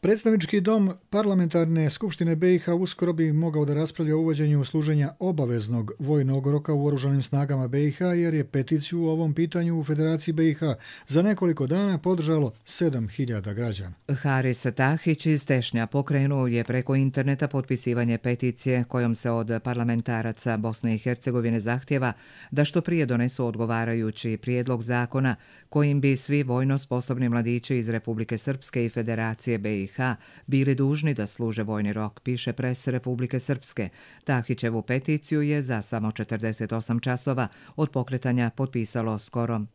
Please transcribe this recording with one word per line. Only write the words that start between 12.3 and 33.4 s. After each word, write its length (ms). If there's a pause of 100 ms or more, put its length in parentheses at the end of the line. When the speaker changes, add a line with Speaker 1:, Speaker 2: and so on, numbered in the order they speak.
Speaker 1:
sedam 440
hiljada 440
građana. 400 (280)
Speaker 2:
Haris 440 (100)
Tahić 500
iz 220
Tešnja 400
pokrenuo 600
je 160
preko 320
interneta 520
potpisivanje 680
peticije 680
kojom 320
se 160
od 200 (120)
parlamentaraca 960
Bosne 380
i 20
Hercegovine 640
zahtjeva 540 (380)
da 140
što 160
prije 240
donesu 400
odgovarajući 960
prijedlog 420
zakona 520 (340)
kojim 320
bi 160
svi 260
vojno 340
sposobni 520
mladići 480
iz 120
Republike 480
Srpske 480
i 40
Federacije 680
B 240
I 140
H 200 (320)
bili 280
dužni 380
da 140
služe 360
vojni 300
rok, 260
piše 340
Pres 340
Republike 520
Srpske. 500 (340)